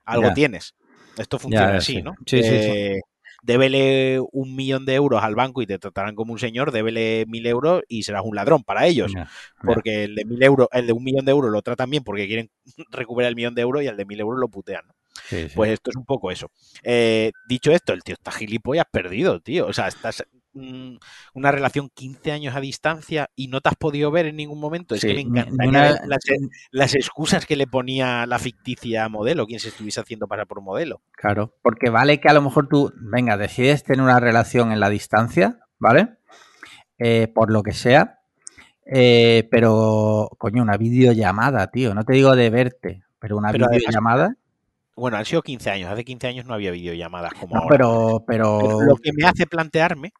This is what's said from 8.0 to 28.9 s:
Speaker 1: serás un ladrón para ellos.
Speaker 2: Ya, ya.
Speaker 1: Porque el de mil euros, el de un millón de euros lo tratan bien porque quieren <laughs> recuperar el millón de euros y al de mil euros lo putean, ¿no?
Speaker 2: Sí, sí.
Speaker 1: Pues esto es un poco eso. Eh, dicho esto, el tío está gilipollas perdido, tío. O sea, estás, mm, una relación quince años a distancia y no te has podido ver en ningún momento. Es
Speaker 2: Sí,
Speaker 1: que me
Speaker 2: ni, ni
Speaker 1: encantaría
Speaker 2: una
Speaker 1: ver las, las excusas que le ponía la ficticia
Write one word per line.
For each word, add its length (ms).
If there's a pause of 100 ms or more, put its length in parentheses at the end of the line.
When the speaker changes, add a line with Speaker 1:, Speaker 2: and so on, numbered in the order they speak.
Speaker 1:
serás 220
un 120
ladrón 280
para 220
ellos. 260
Speaker 2:
Ya, 120
ya. 60 (340)
Speaker 1:
Porque 400
el 100
de 100
mil 180
euros, 300
el 140
de 60
un 100
millón 220
de 80
euros 180
lo 120
tratan 280
bien 140
porque 220
quieren 240 (160)
<laughs> 240
recuperar 400
el 60
millón 180
de 80
euros 200
y 60
al 80
de 80
mil 160
euros 180
lo 100
putean, 380
¿no? 80 (300)
Speaker 2:
Sí, 240
sí. 60
Speaker 1:
Pues 180
esto 180
es 60
un 80
poco 260
eso. 200 (320)
Eh, 500 (160)
dicho 240
esto, 200
el 100
tío 120
está 180
gilipollas 580
perdido, 500
tío. 260
O 60
sea, 140
estás, 380 (300)
mm, 420 (380)
una 180
relación 420
quince 380
años 240
a 40
distancia 760
y 120
no 120
te 80
has 80
podido 340
ver 160
en 100
ningún 220
momento. 360
Es 80
Speaker 2:
Sí, 60
Speaker 1:
que 60
me 100
Speaker 2:
ni, 60
ni 100
Speaker 1:
encantaría 280
Speaker 2:
una 140
Speaker 1:
ver 240
las, 140 (520)
las 220
excusas 520
que 80
le 140
ponía 580
la 140
ficticia 680